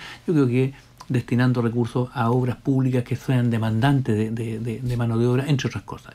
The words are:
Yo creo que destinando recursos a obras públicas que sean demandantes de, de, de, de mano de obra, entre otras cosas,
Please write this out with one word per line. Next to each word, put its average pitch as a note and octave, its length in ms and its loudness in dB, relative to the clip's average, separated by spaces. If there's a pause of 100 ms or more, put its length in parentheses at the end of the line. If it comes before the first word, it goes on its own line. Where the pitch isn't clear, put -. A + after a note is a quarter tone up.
(280)
Yo F#3+ 60 2
creo C#3+ 120 4
que C3 280 0 (340)
destinando B2 540 2
recursos A#2 520 0
a A#2 160 0
obras B2 260 0
públicas B2+ 480 0
que - 100 -4
sean A#2+ 340 0
demandantes A2+ 680 2
de, A2 160 0
de, A2+ 260 -4
de, A2+ 220 -6
de B2 160 -4
mano A#2 220 0
de A#2+ 100 2
obra, B2 180 0
entre C3+ 220 0
otras - 160 -8
cosas, - 300 -16